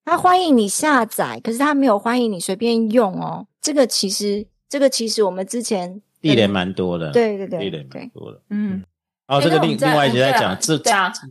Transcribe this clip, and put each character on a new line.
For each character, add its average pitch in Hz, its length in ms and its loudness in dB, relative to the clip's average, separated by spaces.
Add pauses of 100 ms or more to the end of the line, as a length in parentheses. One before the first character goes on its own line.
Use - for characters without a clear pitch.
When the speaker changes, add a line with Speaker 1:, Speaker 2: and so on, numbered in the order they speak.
Speaker 1:
他 330 100 2
欢 359 260 4
迎 311 140 4
你 214 100 4
下 277 380 2
载， 143 400 -4
可 226 80 -4
是 233 60 -6
他 294 160 2
没 277 100 2
有 220 120 4
欢 233 240 -2
迎 226 120 0
你 175 80 -8
随 233 160 -4
便 226 340 0
用 214 300 2
哦。 160 260 -8 (140)
这 302 140 -4
个 277 120 4
其 208 220 -2
实， 208 360 -4 (220)
这 - 140 -4
个 277 80 6
其 233 180 -2
实 220 160 0
我 190 80 2
们 190 160 -6
之 240 160 -6
前 190 380 -4 (220)
Speaker 2:
地 151 120 4
雷 113 140 4
蛮 95 240 -2
多 90 260 -2
的。 80 140 -6
Speaker 1:
对， 220 240 2
对， 196 100 -8
对， 175 120 -6
Speaker 2:
地 - 120 -4
雷 147 220 -10
蛮 - 160 -14
多 - 240 -18
的。 - 60 -20 (100)
Speaker 1:
对。 208 80 -6
Speaker 3:
嗯。 196 260 -4 (460)
Speaker 2:
哦， 135 80 0
Speaker 3:
欸， 139 80 2
Speaker 2:
这 170 40 4
个 160 120 4
另， - 0 -
Speaker 3:
那 160 80 2
我 - 0 -
们 - 100 -2
再， - 80 2
Speaker 2:
另 - 100 4
外 143 120 4
一 - 20 2
集 120 80 0
再 131 140 4
讲， 240 80 2
Speaker 3:
嗯， - 20 2
对 98 80 0
啊， 95 100 -4
Speaker 2:
这， 156 180 0
Speaker 3:
对 - 140 0
啊， 190 200 0 (180)